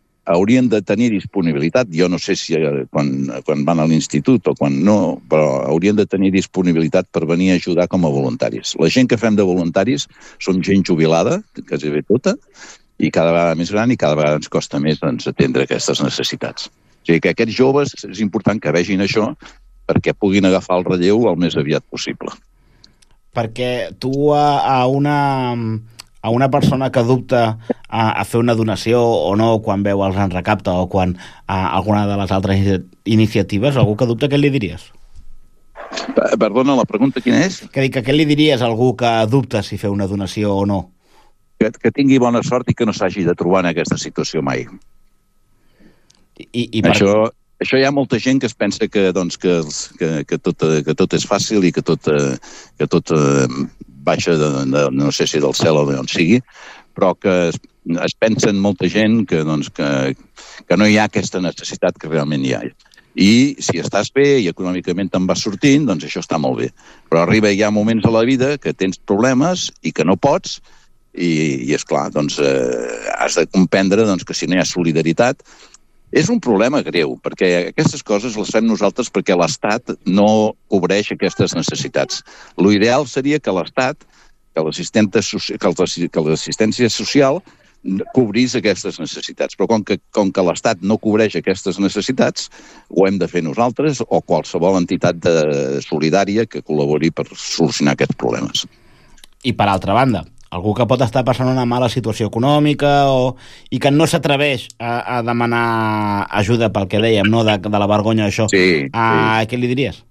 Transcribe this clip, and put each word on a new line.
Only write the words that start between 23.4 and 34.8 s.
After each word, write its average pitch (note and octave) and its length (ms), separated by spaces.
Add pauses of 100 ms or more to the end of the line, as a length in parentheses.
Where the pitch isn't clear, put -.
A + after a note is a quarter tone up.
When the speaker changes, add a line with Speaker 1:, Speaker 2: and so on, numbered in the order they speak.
Speaker 2:
tu C#3 380
a, D3 260
a B2+ 300
una, C#3+ 260 (1040)
a A2 80
una B2+ 220
persona C3+ 400
que B2 120
dubta A#2 540 (320)
a, A2 220 (100)
a - 20
fer A#2 160
una A#2+ 160
donació A2 460
o G2 340
no A2+ 200 (100)
quan G2+ 180
veu G2 220
el F#2+ 80
Gran G2 180
Recapte F#2 380
o F2+ 200
quan F2+ 280 (300)
a F#2+ 260
alguna G#2 340
de G2+ 120
les G2 120
altres G2 300
ini-, G2 200 (240)
iniciatives, A2 720
algú G#2+ 200
que C3 80
dubta, A#2 240
què C#3+ 80
li C#3+ 160
diries? F#2+ 380 (1200)